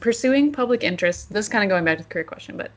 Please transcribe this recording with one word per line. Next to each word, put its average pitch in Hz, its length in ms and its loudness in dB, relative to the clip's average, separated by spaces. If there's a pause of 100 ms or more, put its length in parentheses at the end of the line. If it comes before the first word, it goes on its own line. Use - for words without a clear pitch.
pursuing 262 520 2
public 247 300 0
interest, 175 500 -2
this 208 140 -2
is - 40 -10
kinda 208 160 2
going 180 180 2
back 160 140 2
to 170 60 -14
the - 40 -20
career 160 160 -6
question, - 320 -16
but - 200 -10